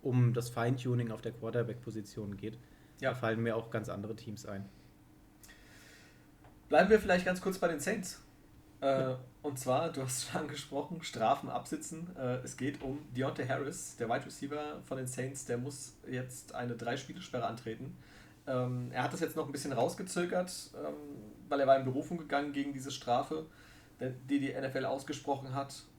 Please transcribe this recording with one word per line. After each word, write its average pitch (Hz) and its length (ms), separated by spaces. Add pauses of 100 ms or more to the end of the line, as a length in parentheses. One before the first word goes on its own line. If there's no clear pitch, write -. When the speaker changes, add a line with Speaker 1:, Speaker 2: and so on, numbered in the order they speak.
Speaker 1:
um 123 320
das 120 160
Feintuning 123 600
auf 110 100
der 113 120
Quarterback-Position 107 1040
geht. 110 200 (440)
Speaker 2:
Ja. 131 80
Speaker 1:
Da 120 40
fallen 113 280
mir 113 140
auch 117 140
ganz 110 200
andere 101 260
Teams - 300
ein. 98 180 (2000)
Speaker 2:
Bleiben 170 180
wir 214 100
vielleicht 185 280
ganz 180 160
kurz 185 160
bei 175 100
den 156 120
Saints. - 420 (580)
Äh, 139 60
Speaker 1:
Ja. 131 340 (220)
Speaker 2:
und 139 160
zwar, 147 340
du 135 100
hast - 280
schon - 120
angesprochen, 147 600
Strafen 117 480
absitzen. 160 640
Äh, 127 200
es 127 200
geht 143 240
um 139 200 (140)
Deontay 131 320
Harris, - 520
der 117 100
Wide 123 160
Receiver 147 600
von 135 120
den 131 100
Saints, 127 380
der 120 140
muss - 400 (100)
jetzt - 460
eine 120 200
Drei-Spiele-Sperre 120 680
antreten. 117 500 (520)
Ähm, 123 460
er 127 100
hat 135 100
das 170 80
jetzt 160 160
noch 151 100
ein 139 60
bisschen 139 200
rausgezögert, 180 1000
ähm, 147 200 (540)
weil 143 120
er 135 60
war 135 120
in 131 60
Berufung 135 320
gegangen 147 360
gegen 139 200
diese 135 180
Strafe, 147 540 (840)
die 143 100
die 135 120
N - 120
F 131 120
L 131 100
ausgesprochen 135 680
hat. 139 280 (160)